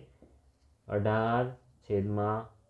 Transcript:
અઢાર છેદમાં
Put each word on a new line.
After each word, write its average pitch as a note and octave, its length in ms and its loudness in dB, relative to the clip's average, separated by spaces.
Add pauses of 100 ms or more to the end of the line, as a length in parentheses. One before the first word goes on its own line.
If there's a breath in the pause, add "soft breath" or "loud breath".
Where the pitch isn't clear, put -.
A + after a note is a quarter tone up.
(880)
અઢાર A2 560 2 (380)
છેદમાં G#2 640 0 (240)